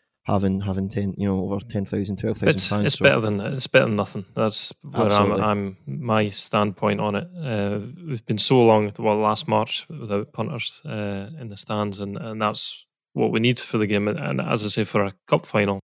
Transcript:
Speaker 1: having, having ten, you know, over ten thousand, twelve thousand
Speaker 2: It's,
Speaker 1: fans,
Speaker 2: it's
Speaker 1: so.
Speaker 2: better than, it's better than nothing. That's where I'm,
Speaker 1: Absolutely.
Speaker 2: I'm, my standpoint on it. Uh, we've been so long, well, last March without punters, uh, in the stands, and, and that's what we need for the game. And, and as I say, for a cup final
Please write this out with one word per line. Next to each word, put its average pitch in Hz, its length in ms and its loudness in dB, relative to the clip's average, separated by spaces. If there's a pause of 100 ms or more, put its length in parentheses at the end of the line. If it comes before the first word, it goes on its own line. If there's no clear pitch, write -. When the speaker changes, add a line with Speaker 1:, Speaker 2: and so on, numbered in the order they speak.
(240)
Speaker 1:
having, 98 360 2
having 98 300 -2
ten, 101 260 -2
you 101 100 -2
know, 95 140 0 (100)
over 98 140 -2
ten 98 220 -4
thousand, 101 300 -4
twelve 110 200 -2
thousand - 140 2
Speaker 2:
It's, - 180 2
Speaker 1:
fans, 104 180 0
Speaker 2:
it's 139 120 2
Speaker 1:
so. - 60 2
Speaker 2:
better 139 160 6
than, 104 200 0
it's 131 260 -2
better 131 200 4
than 107 100 0
nothing. 101 380 -4
That's - 380 -2 (100)
where 131 240 -2
I'm, 101 40 4
Speaker 1:
Absolutely. 101 320 4
Speaker 2:
I'm, 101 340 -2 (100)
my 117 420 0
standpoint 104 720 0
on 104 140 -2
it. 131 140 -4 (140)
Uh, 104 380 -2 (260)
we've 131 200 -8
been 110 120 -2
so 127 240 6
long, 107 360 6
well, 107 180 2
last 107 320 0
March 107 400 0
without 110 460 -6
punters, - 500 -8
uh, 101 460 -6 (100)
in 117 80 -12
the 98 80 -12
stands, 104 440 -2
and, 101 180 -6
and 110 240 -6
that's - 420 0 (300)
what 117 180 2
we 123 80 2
need 123 180 4
for - 200 -4
the 107 80 2
game. 104 220 0
And, 104 100 -2
and - 240 -2
as 107 220 -2
I 104 40 0
say, 107 160 2
for 104 200 2
a 95 100 -4 (120)
cup - 200 0
final 101 380 0